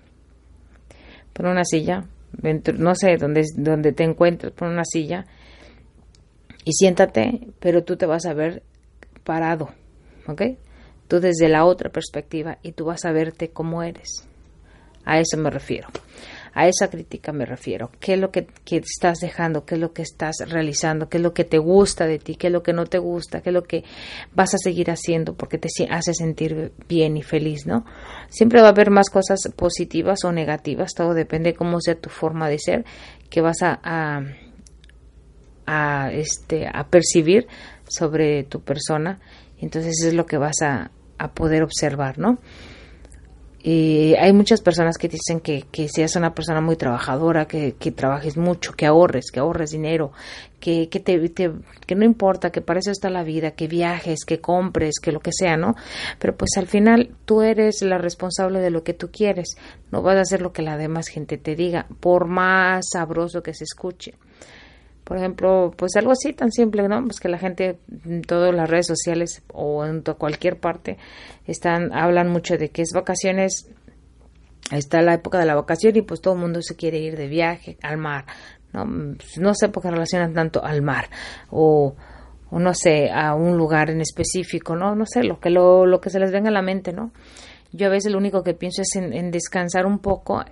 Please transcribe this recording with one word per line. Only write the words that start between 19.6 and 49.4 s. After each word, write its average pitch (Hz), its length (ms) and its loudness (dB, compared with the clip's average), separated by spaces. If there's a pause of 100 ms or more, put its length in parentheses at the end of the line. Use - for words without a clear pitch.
¿Qué 175 100 -6
es 165 60 -2
lo 165 120 -4
que - 80 -10
estás 160 340 -8 (120)
realizando? 156 600 -2
¿Qué - 100 -2
es 170 60 2
lo 170 100 0
que 170 120 0
te 165 120 2
gusta 180 480 4
de 160 140 -2
ti? 156 160 -12
¿Qué - 120 -2
es 175 60 2
lo 175 80 0
que 175 120 0
no 170 120 -2
te 170 120 -2
gusta? 175 440 -4
¿Qué - 80 -4
es 180 40 0
lo 175 100 2
que - 220 -6 (500)
vas 190 180 4
a 202 40 2
seguir 175 340 -2
haciendo 165 440 -4
porque - 220 -6
te 160 120 -8
si-, - 200 -2
hace 170 240 -2
sentir 160 600 -4 (140)
bien 156 300 2
y 147 60 -6
feliz, 151 420 -4
¿no? 226 200 -2 (420)
Siempre 233 340 6
va 220 60 12
a 208 40 12
haber 208 200 6
más 196 180 6
cosas 190 300 2 (160)
positivas 175 680 -2
o 175 80 0
negativas. 151 600 -4
Todo 175 200 0
depende 165 380 0
de 165 40 -10
cómo 175 240 -2
sea 165 160 0
tu 160 140 -12
forma 160 400 -4
de 151 100 -2
ser, 185 260 -2 (440)
que - 120 2
vas 165 220 2
a, 170 180 0
a 156 420 -4 (1500)
a, 143 420 0
este, 151 560 -6
a - 200 -8
percibir 175 600 4 (400)
sobre 151 560 0
tu 143 180 -12
persona. 156 580 -4 (420)
Entonces 160 420 -4
es 165 120 2
lo 170 100 2
que 160 120 -2
vas 147 260 -2
a, 131 260 -2 (300)
a 147 140 -6
poder 160 280 2
observar, 147 560 -2
¿no? 214 220 2 (1200)
Y 160 540 4
hay 180 160 6
muchas 208 300 6
personas 165 360 2
que 170 120 -4
dicen 160 320 -4
que, 147 280 -4
que 151 200 -6
seas 160 260 0
una 165 180 0
persona 160 280 -2
muy 160 160 0
trabajadora, 156 680 0
que, 151 320 -4
que - 140 -4
trabajes 143 460 -2
mucho, 175 340 -2
que - 140 -2
ahorres, 156 460 6
que 127 100 -4